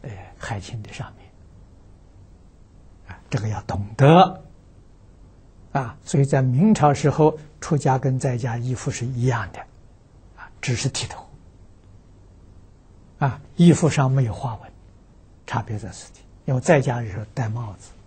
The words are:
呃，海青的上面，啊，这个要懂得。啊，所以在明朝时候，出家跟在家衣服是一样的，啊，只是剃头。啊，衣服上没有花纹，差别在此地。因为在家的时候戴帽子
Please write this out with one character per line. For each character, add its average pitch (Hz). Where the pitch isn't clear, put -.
呃， 135
海 -
青 107
的 -
上 -
面， -
啊， -
这 -
个 107
要 107
懂 101
得。 175
啊， 127
所 -
以 135
在 135
明 135
朝 151
时 139
候， 156
出 -
家 135
跟 131
在 127
家 117
衣 123
服 120
是 117
一 123
样 113
的， -
啊， -
只 123
是 131
剃 -
头。 -
啊， 135
衣 175
服 -
上 135
没 135
有 110
花 110
纹， -
差 -
别 104
在 98
此 -
地。 -
因 135
为 127
在 156
家 120
的 117
时 98
候 107
戴 110
帽 110
子 -